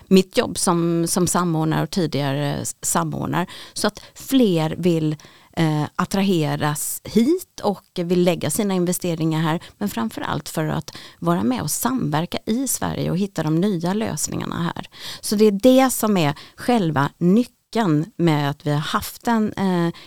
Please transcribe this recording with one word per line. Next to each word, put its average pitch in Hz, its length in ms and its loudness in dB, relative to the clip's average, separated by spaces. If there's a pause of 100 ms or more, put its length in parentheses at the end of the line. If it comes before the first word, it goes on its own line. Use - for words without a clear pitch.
mitt 185 300 4
jobb 208 200 -2
som, 170 500 0
som 180 180 0
samordnare 160 560 0
och 156 80 -4
tidigare 143 640 -2
s-, 123 280 -8
samordnare. 156 640 -2 (260)
Så - 140 -4
att - 140 -4 (140)
fler 175 640 2
vill, 160 380 0 (400)
eh, 156 260 2 (140)
attraheras 156 1080 0
hit 294 580 0
och 202 220 -4 (100)
vill 175 280 2
lägga 170 280 0
sina 202 240 0
investeringar 165 640 0
här. 160 200 0 (180)
Men 208 100 -4
framförallt 226 600 -4
för 156 160 -4
att 151 320 -4 (220)
vara 170 240 0
med 233 200 0
och 156 80 -4
samverka 175 760 -2
i 247 220 -2
Sverige 156 420 -2
och 165 80 0
hitta 196 240 -4
de 156 180 0
nya 180 340 0
lösningarna - 680 -4 (120)
här. - 120 -10 (340)
Så - 160 -4
det 214 80 6
är 214 80 6
det 254 400 6
som 214 240 0
är 151 180 2 (220)
själva 165 640 2
nyckeln 180 880 2 (100)
med 147 340 2
att - 160 -8
vi 147 40 0
har 147 100 2
haft - 480 -6
en, 220 240 2
eh, 175 400 0 (140)